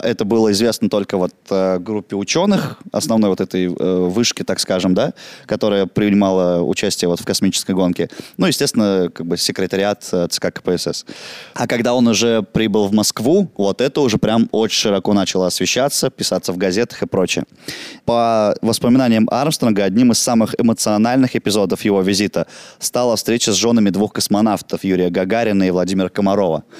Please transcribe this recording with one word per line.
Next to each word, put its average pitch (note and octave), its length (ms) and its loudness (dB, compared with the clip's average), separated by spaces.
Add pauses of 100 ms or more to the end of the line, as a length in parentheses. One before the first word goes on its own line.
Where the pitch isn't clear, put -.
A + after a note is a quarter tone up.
это A#2 200 -2
было A2 280 2
известно G#2+ 360 0
только G2+ 300 -2
вот, G#2 140 0 (180)
э, F#2+ 300 0
группе G#2 340 -8
ученых, D#3+ 640 -2 (140)
основной G#2+ 380 0
вот F#2 100 -2
этой, F#2 260 -2
э, F2+ 420 0
вышки, A2+ 360 -2
так - 160 -4
скажем, F#2 340 0
да, A#2+ 200 0 (320)
которая G#2 400 0
принимала F#2+ 760 2
участие F#2 460 -2
вот E2+ 120 0
в - 40 -10
космической G2 480 -2
гонке. F2+ 360 0 (280)
Ну, F#3+ 100 0
естественно, G2+ 640 0
как E2 140 -12
бы E2+ 100 -2
секретариат, G2 760 -2
э, F2 180 0
Ц - 100 -6
К - 120 -4
К - 100 -14
П F2+ 160 0
С - 80 -6
С. - 180 -6 (500)
А A#2+ 120 -4
когда A#2+ 260 0
он B2 140 4
уже A2+ 360 2 (100)
прибыл G#2+ 340 2
в G2 60 -2
Москву, B2 640 2
вот G2 240 0
это C3+ 200 0
уже C3 180 2
прям A2 340 2
очень G#2+ 260 0
широко G2+ 340 0
начало F#2 360 0
освещаться, B2+ 600 -2
писаться - 440 -4
в F2 40 -4
газетах G2 460 -2
и G2 40 -4
прочее. F2+ 400 -2 (580)
По A2+ 580 2
воспоминаниям A#2 680 2
Армстронга, A#2+ 540 0
одним A#2 280 4
из G#2+ 60 2
самых A2+ 400 0
эмоциональных A#2 800 2
эпизодов G2 480 0
его G2+ 180 4
визита F#2 440 0 (320)
стала B2 380 0
встреча A2+ 360 0
с F#2+ 40 2
женами A2+ 340 2
двух G2+ 220 0
космонавтов, G#2 720 -2
Юрия F#2 260 2
Гагарина G2 540 0
и F#2 60 2
Владимира F2+ 380 0
Комарова. F#2+ 540 0 (180)